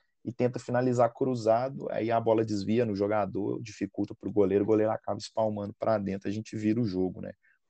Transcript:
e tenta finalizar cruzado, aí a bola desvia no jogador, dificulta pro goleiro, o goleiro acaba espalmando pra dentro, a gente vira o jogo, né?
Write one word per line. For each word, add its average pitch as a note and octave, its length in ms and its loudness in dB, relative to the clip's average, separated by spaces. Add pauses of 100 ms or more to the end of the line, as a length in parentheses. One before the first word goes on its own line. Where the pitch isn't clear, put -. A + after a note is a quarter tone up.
(260)
e C3+ 80 -8
tenta B2 260 0
finalizar B2 540 2
cruzado, B2 800 0
aí A2 200 -2
a A#2 80 2
bola A2+ 240 4
desvia G#2+ 420 0
no G#2 100 -2
jogador, G2+ 680 -2
dificulta G#2 520 -6
pro G2+ 180 -10
goleiro, G2+ 320 4
o G2 40 -4
goleiro G#2+ 240 2
acaba G#2 260 -6
espalmando G#2+ 640 -4
pra A2 180 2
dentro, G2 300 -4
a G2 40 -2
gente A2 260 -8
vira A2 220 2
o B2 60 2
jogo, F#2 360 -2
né? F#2+ 100 -10 (380)